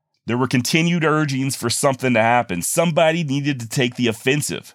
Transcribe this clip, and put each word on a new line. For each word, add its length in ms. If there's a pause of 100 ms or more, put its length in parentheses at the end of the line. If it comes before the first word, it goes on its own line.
(260)
There 120
were 100
continued 560
urgings 540
for 120
something 440
to 80
happen. 400
Somebody 640
needed 340
to 80
take 280
the 120
offensive 680